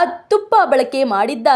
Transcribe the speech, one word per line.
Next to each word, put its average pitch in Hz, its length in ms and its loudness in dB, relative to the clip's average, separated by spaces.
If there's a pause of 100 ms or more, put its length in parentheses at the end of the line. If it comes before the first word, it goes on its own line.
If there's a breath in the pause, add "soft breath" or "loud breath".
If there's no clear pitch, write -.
(300)
ತುಪ್ಪ 415 260 0 (100)
ಬಳಕೆ 269 380 0
ಮಾಡಿದ್ದ 233 520 -2